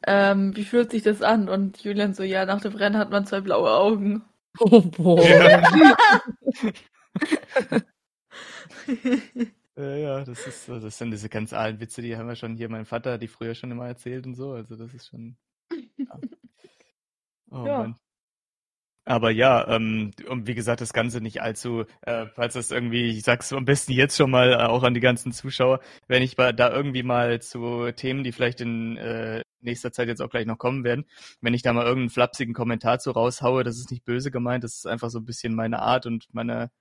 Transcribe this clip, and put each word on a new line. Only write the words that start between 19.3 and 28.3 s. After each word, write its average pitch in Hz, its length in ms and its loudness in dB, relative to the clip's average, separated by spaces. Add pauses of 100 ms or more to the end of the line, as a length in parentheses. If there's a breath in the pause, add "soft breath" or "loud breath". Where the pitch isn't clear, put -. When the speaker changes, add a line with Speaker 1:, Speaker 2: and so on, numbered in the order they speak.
Speaker 3:
ähm, 110 440 -2 (180)
und 120 180 -8
wie 120 80 -8
gesagt, 117 260 -4
das 117 100 -10
Ganze 117 300 -2
nicht 113 200 -10
allzu, 113 420 -6 (180)
äh, 113 320 -6
falls 120 220 -6
das 120 160 -8
irgendwie, 120 380 -2
ich 107 140 -6
sag's 120 300 0
am 135 100 -4
besten 139 280 0
jetzt 131 260 2
schon 135 140 4
mal, 127 220 6
äh, - 20 4 (100)
auch 117 160 2
an 123 140 2
die 120 40 -2
ganzen 123 320 0
Zuschauer, 131 480 -2 (280 soft breath)
wenn 127 160 2
ich 127 120 -4
bei, 127 180 2
da 120 200 2
irgendwie 131 300 -4
mal 120 360 0
zu 120 520 -8
Themen, 131 320 -6
die 123 80 -6